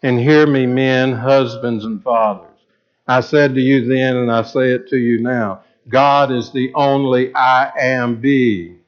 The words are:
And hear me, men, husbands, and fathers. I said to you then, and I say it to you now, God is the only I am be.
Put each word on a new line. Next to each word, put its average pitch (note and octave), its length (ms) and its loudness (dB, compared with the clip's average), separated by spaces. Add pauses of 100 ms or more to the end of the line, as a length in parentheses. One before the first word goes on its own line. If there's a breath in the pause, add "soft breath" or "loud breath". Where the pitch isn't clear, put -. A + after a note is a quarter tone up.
And B2 180 0
hear D3+ 280 4
me, C3+ 180 2
men, C3 480 0
husbands, A#2+ 720 -2
and A2 160 -8
fathers. A2 560 -2 (500)
I B2+ 140 0
said C#3+ 340 2
to C3 60 0
you C3 240 2
then, C3 320 -2
and A#2+ 140 -2
I A2+ 100 0
say B2+ 300 -2
it B2 180 -4
to C3+ 80 -2
you A#2+ 220 0
now, A#2 420 -4 (260 soft breath)
God C#3 440 2
is A#2+ 200 -6
the C3 220 -4
only C3+ 600 0
I C3 460 0
am B2 400 -2
be. A#2 560 0 (120)